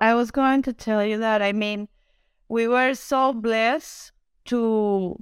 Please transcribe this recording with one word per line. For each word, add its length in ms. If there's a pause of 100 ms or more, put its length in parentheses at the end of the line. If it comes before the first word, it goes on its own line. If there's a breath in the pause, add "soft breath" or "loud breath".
I 140
was 160
going 320
to 100
tell 320
you 140
that. 220
I 120
mean, 340 (600)
we 180
were 280
so 360
blessed 800 (340)
to 760